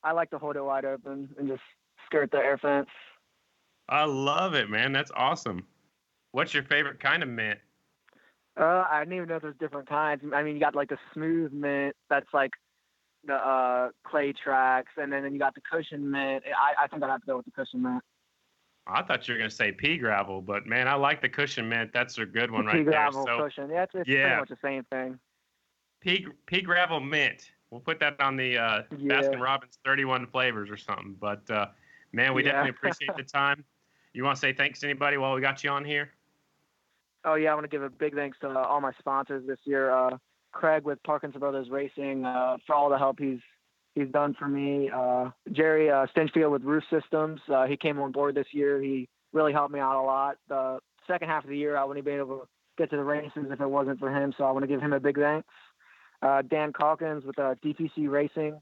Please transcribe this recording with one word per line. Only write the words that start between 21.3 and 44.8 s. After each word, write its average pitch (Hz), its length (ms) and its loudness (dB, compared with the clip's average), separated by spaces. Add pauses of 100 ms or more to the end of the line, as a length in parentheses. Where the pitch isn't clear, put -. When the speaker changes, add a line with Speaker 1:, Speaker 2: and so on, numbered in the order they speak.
Speaker 2:
mint. 113 240 -2
That's 120 240 -2
a 113 80 -2
good 113 260 -2
one 110 140 -2
Speaker 1:
The - 20 -2
Speaker 2:
right 107 100 4
Speaker 1:
pea 156 60 4
Speaker 2:
there. 156 100 4
Speaker 1:
gravel 143 320 2
Speaker 2:
So, 147 180 0
Speaker 1:
cushion. 139 260 -8
Yeah, 175 140 0
it's, 190 120 -6
it's 175 140 -4
Speaker 2:
yeah. 139 180 4 (100)
Speaker 1:
pretty - 40 2
much 127 80 -8
the 127 80 -12 (100)
same 135 180 -4
thing. 131 340 -6 (800)
Speaker 2:
Pea, 180 260 0 (180)
pea 185 160 0
gravel 175 380 2
mint. 139 520 -2 (180)
We'll 120 120 -14
put 160 180 -4
that 143 220 0
on 135 160 2
the, 127 200 0
uh, 113 240 2 (160)
Speaker 1:
Yeah. 139 240 2
Speaker 2:
Baskin 139 200 0
Robbins 135 440 -2
thirty-one 131 420 2
flavors 120 420 -2
or 104 80 -10
something. 95 420 -8
But, 104 320 -6
uh, 104 160 0 (460)
man, 127 200 2
we 127 100 2
Speaker 1:
Yeah. 143 100 2
Speaker 2:
definitely 139 180 2
appreciate 156 400 -4
Speaker 1:
<laughs> 135 60 -6
Speaker 2:
the 135 60 -10
time. 139 400 0 (500)
You 123 100 -4
wanna 135 140 2
say 135 160 0
thanks 139 260 -2
to 147 80 -6
anybody 143 300 0
while 135 180 0
we 131 60 0
got 139 220 0
you 147 60 -2
on 143 160 -2
here? 147 260 -4 (1120)
Speaker 1:
Oh, 156 100 2
yeah, 156 160 4
I 151 40 2
wanna 151 120 -6
give 143 160 -6
a 135 60 -6
big 143 260 -4
thanks 143 240 -6
to, 139 100 -6
uh, 131 40 -6 (100)
all 147 160 2
my 135 200 -2
sponsors 135 460 -4
this 131 200 -6
year. 135 260 2
Uh, 127 260 2 (360)
Craig 156 320 2
with 147 180 -4
Parkinson 143 380 -4
Brothers 135 280 -2
Racing, 139 560 -4
uh, 127 400 0
for 156 80 0
all 147 160 4
the 139 80 4
help 135 220 2
he's, 135 200 -2 (560)
he's 143 140 0
done 147 300 2
for 147 80 -6
me. 139 420 0